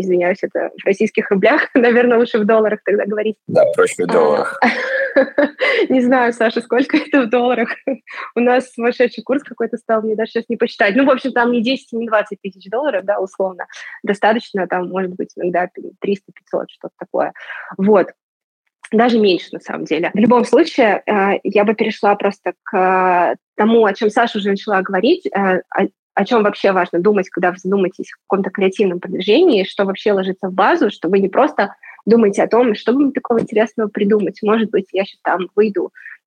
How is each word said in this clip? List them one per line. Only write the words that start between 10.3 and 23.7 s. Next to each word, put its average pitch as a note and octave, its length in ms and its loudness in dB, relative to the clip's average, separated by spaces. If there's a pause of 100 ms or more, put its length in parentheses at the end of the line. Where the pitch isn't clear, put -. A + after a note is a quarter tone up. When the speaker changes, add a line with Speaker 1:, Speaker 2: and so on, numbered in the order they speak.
Speaker 1:
сейчас A#3 160 -4
не A#3 80 -4
посчитать. G#3+ 400 0
Ну, C4+ 100 4
в D4+ 40 4
общем, B3+ 220 -2
там A#3+ 200 0
не A#3+ 100 0
десять, C4 300 -4
не A#3 140 -6
двадцать G#3 360 -2
тысяч F#3+ 280 -16
долларов, A3+ 340 -4
да, G3+ 160 -2
условно. F#3+ 460 -6 (360)
Достаточно, G3+ 640 -2
там, F3+ 240 -4
может F#3 240 -4
быть, - 220 -8
иногда F3+ 320 -4 (320)
триста, G3 340 -6
пятьсот, - 360 -10
что-то - 280 -18
такое. - 340 -4 (460)
Вот. G3 300 4 (840)
Даже A#3 260 2
меньше, F#3+ 340 2
на F3+ 80 -12
самом D#3 240 -10
деле. D#3+ 300 -2
В F#3 40 -2
любом A#3 280 4
случае, B3 600 2
э, G3 380 0
я G#3 200 2
бы G#3+ 100 0
перешла G#3+ 420 0
просто G3 380 -4 (100)
к, - 120 -8
э, F#3 600 2 (200)
тому, A3 280 4